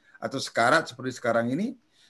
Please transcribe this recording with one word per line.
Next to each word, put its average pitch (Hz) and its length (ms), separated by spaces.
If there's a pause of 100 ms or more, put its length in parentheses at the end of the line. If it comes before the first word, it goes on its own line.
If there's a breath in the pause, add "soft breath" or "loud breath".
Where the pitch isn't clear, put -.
(220 soft breath)
atau 117 160
sekarat 127 560
seperti 127 240
sekarang 117 320
ini 196 240 (360 soft breath)